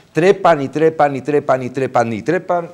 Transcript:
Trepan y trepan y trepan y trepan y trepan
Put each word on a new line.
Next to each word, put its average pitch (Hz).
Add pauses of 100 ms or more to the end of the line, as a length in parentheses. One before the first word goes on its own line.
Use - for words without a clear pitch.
(120)
Trepan 175
y 131
trepan 151
y 127
trepan 143
y 123
trepan 127
y 104
trepan 175